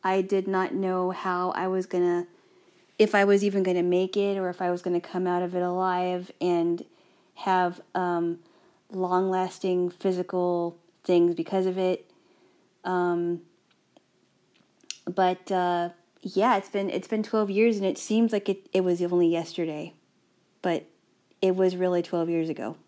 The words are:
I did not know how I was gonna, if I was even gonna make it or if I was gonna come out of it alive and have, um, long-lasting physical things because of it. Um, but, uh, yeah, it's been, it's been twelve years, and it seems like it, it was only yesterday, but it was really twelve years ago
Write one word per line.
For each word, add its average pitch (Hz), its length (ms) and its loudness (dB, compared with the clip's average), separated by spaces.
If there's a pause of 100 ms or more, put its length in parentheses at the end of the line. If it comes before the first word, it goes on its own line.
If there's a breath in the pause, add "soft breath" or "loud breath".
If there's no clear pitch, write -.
I 190 180 2
did 190 280 0
not 185 240 0
know 185 380 0
how 180 400 -2
I 185 180 -4
was 185 160 -2
gonna, 175 420 0 (720 soft breath)
if 214 160 6
I 202 80 6
was 202 220 4
even 196 180 2
gonna 180 200 2
make 180 340 2
it 202 200 0
or 185 120 -2
if 175 120 -8
I 180 80 0
was 175 120 -2
gonna 175 180 0
come 185 280 -4
out 180 160 0
of 180 120 -4
it 180 80 0
alive 180 680 -2 (120)
and 170 420 0 (520 soft breath)
have, 185 440 0 (160)
um, 170 440 -2 (520 soft breath)
long-lasting 185 1000 -2
physical 180 880 -2 (260)
things 175 300 4
because 185 320 -2
of 185 140 -2
it. 185 320 -2 (720 soft breath)
Um, 175 580 -2 (1700)
but, 180 400 0
uh, 175 380 0 (320)
yeah, 202 360 0
it's 196 120 -6
been, 196 220 -4
it's - 160 -6
been 214 160 -2
twelve 214 260 -2
years, 214 280 4
and 196 80 -2
it 190 120 -2
seems 220 360 2
like 202 160 -2
it, 196 220 -4
it 190 100 2
was 180 200 2
only 175 260 2
yesterday, 165 680 -4 (680)
but 170 240 -2 (560)
it 190 140 4
was 185 200 2
really 180 280 0
twelve 170 260 -2
years 165 200 0
ago 110 260 -6 (120)